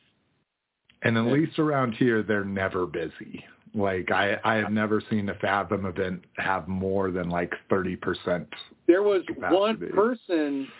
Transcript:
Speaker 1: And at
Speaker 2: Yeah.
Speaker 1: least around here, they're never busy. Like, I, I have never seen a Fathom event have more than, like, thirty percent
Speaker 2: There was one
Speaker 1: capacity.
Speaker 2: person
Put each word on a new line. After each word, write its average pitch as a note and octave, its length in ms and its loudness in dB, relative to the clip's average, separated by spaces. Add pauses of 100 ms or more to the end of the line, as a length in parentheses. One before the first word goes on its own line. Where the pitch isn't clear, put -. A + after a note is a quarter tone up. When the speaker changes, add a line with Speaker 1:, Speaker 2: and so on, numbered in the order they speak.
(1000)
Speaker 1:
And A2+ 160 2
at A2+ 80 2
Speaker 2:
Yeah. A#2+ 60 2
Speaker 1:
least D3+ 280 2
around C#3 340 2
here, A#2 300 4
they're G2+ 220 0
never F#2+ 400 -2
busy. D#2+ 580 -8 (300)
Like, F#2+ 380 0
I, G2+ 320 2
I A2 120 2
have G#2 160 0
never G#2+ 380 2
seen G2+ 200 0
a F#2+ 60 -4
Fathom G2 500 0
event F#2 380 -4 (140)
have F2+ 320 -2
more F#2+ 420 0
than, F2 180 -2
like, F2 240 -2 (160)
thirty F#2 280 0
percent F2+ 500 -4 (400)
Speaker 2:
There F#3 160 6
was G3 200 2 (120)
one G#3 400 2
Speaker 1:
capacity. E3+ 160 -8
Speaker 2:
person D#3 760 0 (120)